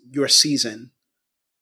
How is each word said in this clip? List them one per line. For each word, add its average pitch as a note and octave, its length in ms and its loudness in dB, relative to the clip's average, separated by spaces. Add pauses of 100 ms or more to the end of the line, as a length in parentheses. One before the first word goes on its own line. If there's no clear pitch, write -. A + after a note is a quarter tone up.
your C3+ 200 -4
season, A#2+ 640 0 (720)